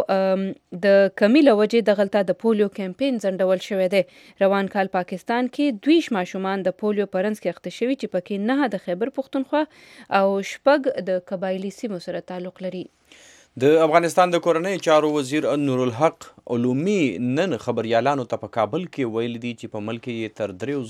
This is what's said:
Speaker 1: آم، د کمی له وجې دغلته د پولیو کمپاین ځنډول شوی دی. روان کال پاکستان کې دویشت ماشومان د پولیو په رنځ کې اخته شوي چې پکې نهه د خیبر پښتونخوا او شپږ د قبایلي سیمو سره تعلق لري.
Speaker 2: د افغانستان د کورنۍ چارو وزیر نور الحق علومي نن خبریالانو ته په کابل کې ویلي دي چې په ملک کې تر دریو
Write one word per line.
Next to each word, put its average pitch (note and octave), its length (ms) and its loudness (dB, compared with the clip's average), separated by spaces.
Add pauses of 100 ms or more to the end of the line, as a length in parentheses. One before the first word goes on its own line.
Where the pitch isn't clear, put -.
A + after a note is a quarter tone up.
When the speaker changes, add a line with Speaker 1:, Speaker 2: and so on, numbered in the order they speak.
(180)
Speaker 1:
آم، F#3+ 300 0 (400)
د G3 240 6 (120)
کمی C4+ 260 6
له G#3 120 6
وجې G#3+ 300 2
دغلته G3+ 400 0
د - 140 -10
پولیو G#3+ 340 2
کمپاین G#3+ 460 -4
ځنډول F#3 420 0
شوی F#3+ 200 0
دی. F#3+ 120 2 (400)
روان G3 280 2
کال G3 180 -2
پاکستان G3 640 -2
کې D4 220 0 (140)
دویشت D#4 280 2
ماشومان F#3+ 500 -2
د F3+ 180 -2
پولیو G#3 260 0
په F#3+ 180 -2
رنځ G#3+ 160 -4
کې - 80 -4
اخته F3 280 -8
شوي B3+ 180 -2
چې B3+ 180 -6
پکې F#3+ 240 -4 (120)
نهه C4+ 260 0
د F#3 100 -8
خیبر G3 320 -4
پښتونخوا C#4+ 460 -2 (560)
او G3 80 4 (240)
شپږ C#4 580 2
د F#3 220 -2
قبایلي F#3+ 480 -4
سیمو G3 260 -8
سره F3 160 -8
تعلق F3+ 460 -12
لري. F3+ 180 -8 (720)
Speaker 2:
د D3+ 300 4
افغانستان E3+ 500 4
د E3 80 -2
کورنۍ E3+ 460 -2
چارو D3+ 260 4
وزیر C#3+ 340 -2 (140)
نور B2+ 220 0
الحق C3 420 -2 (280)
علومي C#3 440 0 (320)
نن D#3 240 0
خبریالانو A#2 680 0
ته A2+ 120 -6
په G#2 240 -14
کابل G#2 240 -2
کې - 200 -6 (120)
ویلي A#2+ 220 -4
دي A#2+ 220 -8
چې A#2+ 60 -12
په A2 120 -12 (120)
ملک A#2 140 -10
کې A2+ 360 -8
تر G2 220 -6
دریو C3+ 280 -6